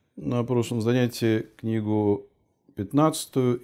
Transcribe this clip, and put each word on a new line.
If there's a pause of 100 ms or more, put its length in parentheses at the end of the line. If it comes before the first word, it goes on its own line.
(180)
на
прошлом
занятии (100)
книгу (480)
пятнадцатую,